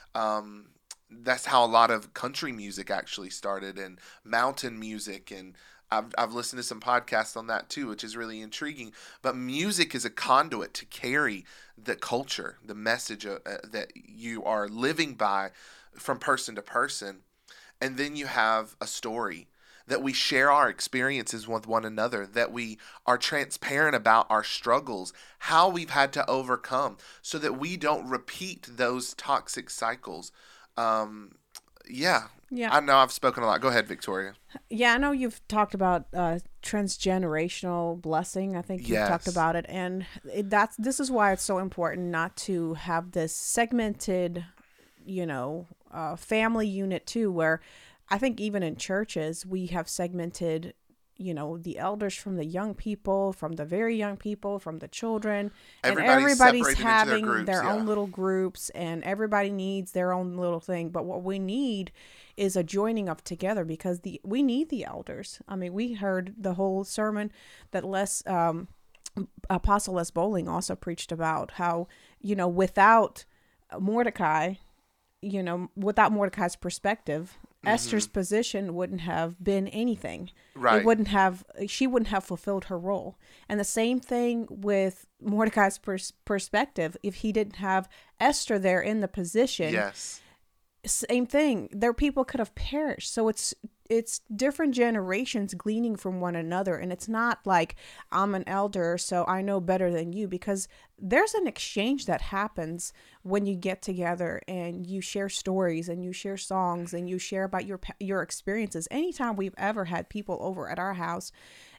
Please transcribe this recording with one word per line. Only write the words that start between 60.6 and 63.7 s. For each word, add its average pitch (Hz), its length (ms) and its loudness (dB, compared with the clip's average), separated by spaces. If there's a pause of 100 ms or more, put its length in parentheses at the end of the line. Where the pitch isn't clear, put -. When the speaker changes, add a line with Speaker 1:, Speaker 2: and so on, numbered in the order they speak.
Speaker 2:
But 170 160 -4
what 180 180 -6
we 190 160 -2
need 202 520 -2 (440)
is 196 200 0
a 180 80 4
joining 202 460 0
up 156 140 -8
together, 185 420 -2
because 175 360 -4